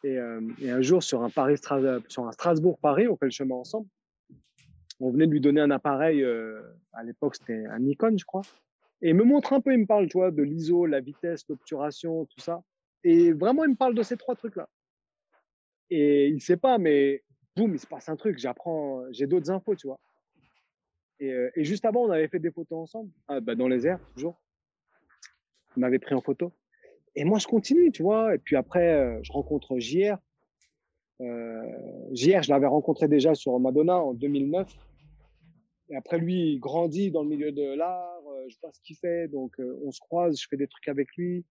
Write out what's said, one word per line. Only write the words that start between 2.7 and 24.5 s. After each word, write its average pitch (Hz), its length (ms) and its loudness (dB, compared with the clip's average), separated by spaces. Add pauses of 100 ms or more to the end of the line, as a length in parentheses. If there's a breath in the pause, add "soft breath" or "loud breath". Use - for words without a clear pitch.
on 190 80 0
fait - 80 -4
le 127 80 0
chemin 131 240 -4
ensemble, 196 320 -10 (1120)
on 127 100 -2
venait 151 160 4
de 160 60 4
lui 147 80 2
donner 147 200 4
un 147 120 4
appareil, 143 500 0
euh, 113 400 -4 (300)
à 113 100 -16
l'époque, 120 320 -6
c'était 110 320 -8
un 110 140 -8
Nikon, 143 360 0
je 185 80 -4
crois, 190 180 -8 (600)
et 170 60 2
il 165 80 6
me 208 80 6
montre 269 280 4
un 269 80 4
peu, 269 120 0
il 247 80 4
me 202 60 2
parle, 208 200 4
tu 175 120 0
vois, 185 120 4
de 151 140 0
l'iso, 165 420 0
la 143 140 2
vitesse, 147 480 -8
l'obturation, 151 760 -6
tout - 120 -20
ça, 170 240 -8 (400)
et 170 300 8
vraiment, 226 320 2
il 302 60 4
me 254 40 4
parle 247 220 2
de 233 80 0
ces 240 120 -6
trois - 200 -6
trucs-là. 185 320 -12 (1200)
Et 147 380 4
il 147 120 -2
sait 180 180 0
pas, 254 200 4
mais 143 460 2 (320)
boum, 202 180 0
il 139 60 -6
se - 80 -20
passe - 200 -14
un 156 80 -6
truc, 180 220 -4
j'apprends, 135 720 -6
j'ai 127 160 -4
d'autres 160 240 0
infos, 190 240 -2
tu 143 140 -10
vois. 131 100 -12 (1200)
Et, 135 140 -6
euh, 123 240 -2
et 156 80 0
juste 190 200 -4
avant, 233 200 4
on 220 60 2
avait 156 180 2
fait 180 100 -4
des 160 140 -2
photos 165 260 -10
ensemble, 196 320 -12 (160)
ah, 139 140 -4
bah, 113 160 -4
dans 127 100 0
les 127 220 2
airs, 180 100 -2 (160)
toujours. 156 260 -10 (1400)